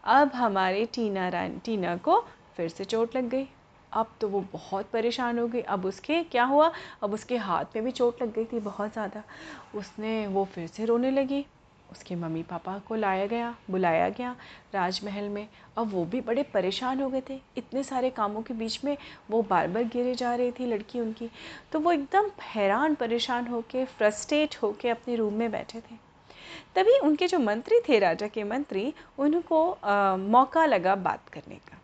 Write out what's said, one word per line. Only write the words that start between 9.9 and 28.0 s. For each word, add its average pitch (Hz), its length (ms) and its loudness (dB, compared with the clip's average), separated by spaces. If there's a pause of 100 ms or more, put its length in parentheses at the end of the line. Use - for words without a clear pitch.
वो 196 180 0
फिर 180 220 -8
से 214 180 -8
रोने 233 260 2
लगी। 277 360 0 (460)
उसके - 220 -10
मम्मी 165 280 -4
पापा 185 360 -8
को 208 160 -8
लाया 196 320 0
गया, 233 300 -4 (140)
बुलाया 180 380 2
गया 247 280 -6 (380)
राजमहल 202 540 -4
में। 208 200 -8 (300)
अब 226 120 -2
वो 180 140 0
भी 208 160 -2
बड़े 247 220 0
परेशान 254 580 -2
हो 277 80 -2
गए 262 220 -2
थे, 269 100 -10 (160)
इतने 254 260 -6
सारे 262 280 -2
कामों 220 320 -2
के 233 120 -8
बीच 226 300 -6
में 285 120 -2 (340)
वो 226 120 2
बार 170 260 2
बार 220 160 0
गिरे 247 300 -2
जा 240 200 -2
रही 247 180 0
थी 254 140 -6
लड़की 233 340 -4
उनकी। 226 300 -6 (420)
तो 320 80 0
वो 339 120 4
एकदम 370 380 2 (120)
हैरान 226 520 2
परेशान 240 520 -2
होके, 240 380 -4
फ्रस्ट्रेट 254 800 0
होके 214 260 -2
अपने 233 280 -2
रूम 214 180 0
में 226 160 0
बैठे - 300 -8
थे। - 300 -20 (680)
तभी 440 220 8
उनके 311 280 4
जो 359 120 2
मंत्री 240 500 4
थे, 240 100 8
राजा 190 280 2